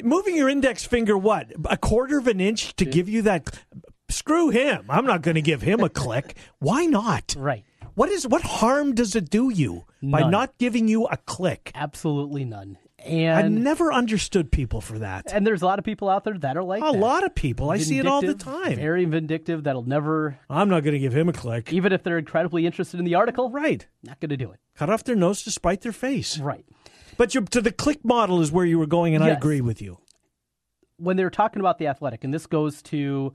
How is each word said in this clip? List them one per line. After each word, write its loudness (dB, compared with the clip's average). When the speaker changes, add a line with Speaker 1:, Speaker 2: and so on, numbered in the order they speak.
Speaker 1:
Moving 2
your 4
index 0
finger, 2
what? 0
A 4
quarter 2
of 0
an 2
inch 0
to 2
Speaker 2:
Yeah. -4
Speaker 1:
give 2
you 0
that? 0
Screw 2
him. 2
I'm 2
not 2
gonna 2
give 0
him 2
a 2
click. -4
Speaker 2:
<laughs> -20
Speaker 1:
Why 2
not? 0
Speaker 2:
Right. -4
Speaker 1:
What 2
is, -2
what 2
harm 2
does 0
it -2
do 2
you -2
by 2
Speaker 2:
None. 4
Speaker 1:
not 0
giving 2
you 2
a -4
click? -4
Speaker 2:
Absolutely -4
none. -12
Speaker 1:
I -12
Speaker 2:
And 2
Speaker 1:
never 2
understood 0
people -2
for -10
that. -8
Speaker 2:
And 2
there's 2
a 2
lot 2
of -8
people -4
out 2
there -4
that -4
are -4
like -4
Speaker 1:
A 0
Speaker 2:
that. 2
Speaker 1:
lot 2
of -2
people. -2
I 0
see 0
it 0
all 2
the 0
Speaker 2:
Vindictive, -12
Speaker 1:
time. -2
Speaker 2:
very 0
vindictive, -4
that'll -4
never -2
Speaker 1:
I'm 2
not 4
gonna 0
give -2
him 2
a 0
click. -6
Speaker 2:
Even 2
if -2
they're -2
incredibly -2
interested -6
in -2
the 0
article, 2
Speaker 1:
Right. -2
Speaker 2:
not -20
gonna -6
do -6
it. -20
Speaker 1:
Cut -2
off 0
their -2
nose 2
to -8
spite -2
their -8
face. -4
Speaker 2:
Right. -6
Speaker 1:
But 2
you, 0
to 0
the 0
click -2
model 2
is 2
where 2
you 4
were 0
going, 2
and 2
I 6
Speaker 2:
Yes. 4
Speaker 1:
agree 0
with -2
you. -14
Speaker 2:
When -2
they're 2
talking 0
about 0
The -4
Athletic, -6
and -4
this -6
goes -2
to -4